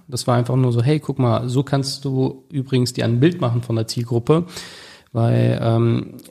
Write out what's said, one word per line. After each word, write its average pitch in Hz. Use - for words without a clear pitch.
Das 123
war 123
einfach 120
nur 127
so, 117
"Hey, 147
guck 135
mal, 120
so 131
kannst 139
du 131
übrigens 127
dir 120
ein 117
Bild 175
machen 120
von 117
der 113
Zielgruppe", 120
weil, 120
ähm, 117